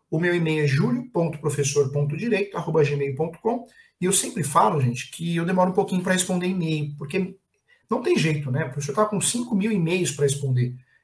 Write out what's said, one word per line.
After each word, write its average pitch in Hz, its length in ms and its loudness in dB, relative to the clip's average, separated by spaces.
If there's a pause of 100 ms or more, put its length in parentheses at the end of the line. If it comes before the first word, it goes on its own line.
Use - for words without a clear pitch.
(100)
O 160 100 0
meu 175 140 2
e-mail 156 300 2
é - 20 4
julio 180 440 0
ponto 165 280 -2
professor 143 520 0
ponto 143 260 0
direito 202 400 -2
arroba 160 280 2
gmail 139 320 -2
ponto 165 240 -4
com, 240 260 -2 (320)
e 180 60 -4
eu 185 80 2
sempre - 320 0
falo, 170 360 4
gente, 120 300 -2
que 170 240 -4
eu 170 120 0
demoro 180 240 2
um 185 40 -2
pouquinho 190 280 0
pra 185 100 0
responder 180 340 0
e-mail, 160 520 -2
porque 180 380 -4 (540)
não 233 100 0
tem 359 160 2
jeito, 147 340 0
né? 156 140 0
O - 60 -8
professor - 240 -6
tá 214 100 2
com 208 160 -2
cinco 240 340 -2
mil 202 160 2
e-mails 175 420 0
pra 147 120 -2
responder. 127 500 0 (300)